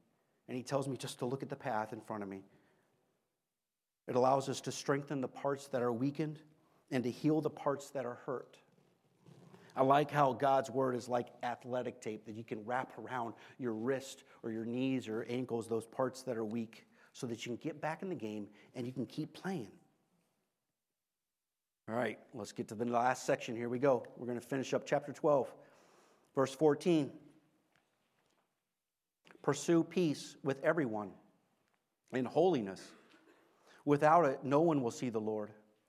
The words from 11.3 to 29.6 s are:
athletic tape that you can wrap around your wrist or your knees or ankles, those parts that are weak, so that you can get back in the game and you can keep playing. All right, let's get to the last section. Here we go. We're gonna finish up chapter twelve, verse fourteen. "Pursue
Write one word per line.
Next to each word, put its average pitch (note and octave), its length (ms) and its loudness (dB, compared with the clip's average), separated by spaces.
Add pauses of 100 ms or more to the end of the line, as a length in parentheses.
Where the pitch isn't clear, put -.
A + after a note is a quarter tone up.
athletic B2 580 -6
tape G#2+ 240 -8
that A2 100 -12
you A#2 100 -10
can G#2+ 200 -8
wrap B2+ 320 -4
around A#2 360 -6 (260)
your A#2+ 140 0
wrist B2+ 500 -4 (180)
or A#2 100 -6
your A2 140 -4
knees B2+ 420 -2
or A2 220 -4
ankles, A#2+ 380 -4
those D3 180 -2
parts B2+ 380 -2
that B2 140 -4
are A2+ 80 -2
weak, A2 420 -6 (240)
so - 160 -8
that A#2 180 -6
you A#2+ 60 -6
can A2+ 60 -6
get D3+ 240 -8
back D#3 200 -4
in F#3+ 80 -6
the F3 60 -4
game G#2+ 320 -6 (260)
and B2 140 -6
you C3 60 -8
can B2+ 120 -6
keep - 280 -8
playing. E3+ 380 -6 (2250)
All A2 60 -2
right, A#2 240 -2 (140)
let's G#2 180 -10
get - 180 -8
to A2+ 60 -12
the A#2 100 -2
last A#2+ 400 2
section. C3 300 -2
Here A#2 140 -4
we B2 100 -2
go. C3 260 4 (120)
We're B2 100 -10
gonna A#2+ 140 -4
finish C3+ 320 -4
up B2 120 0
chapter C#3+ 280 0
twelve, C#3+ 400 2 (800)
verse C3+ 180 2
fourteen. D3+ 580 4 (2250)
"Pursue E3 420 4